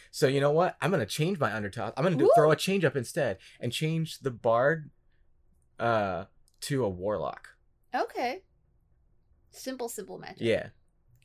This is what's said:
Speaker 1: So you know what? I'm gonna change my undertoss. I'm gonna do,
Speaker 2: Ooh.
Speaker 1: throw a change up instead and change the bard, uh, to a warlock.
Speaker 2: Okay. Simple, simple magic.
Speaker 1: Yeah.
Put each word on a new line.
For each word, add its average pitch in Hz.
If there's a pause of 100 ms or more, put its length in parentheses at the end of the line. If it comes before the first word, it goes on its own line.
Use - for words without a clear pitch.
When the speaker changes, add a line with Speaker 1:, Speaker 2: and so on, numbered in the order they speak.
(120)
Speaker 1:
So -
you 139
know 143
what? 165
I'm 151
gonna 147
change 151
my 117
undertoss. 104
I'm 139
gonna 170
do, 311
Speaker 2:
Ooh. 453
Speaker 1:
throw -
a 151
change 190
up 143
instead 123 (240)
and 120
change 160
the 131
bard, 127 (880)
uh, 104 (360)
to 131
a 104
warlock. 90 (460)
Speaker 2:
Okay. 339 (1080)
Simple, 262
simple 190
magic. -
Speaker 1:
Yeah. 113 (580)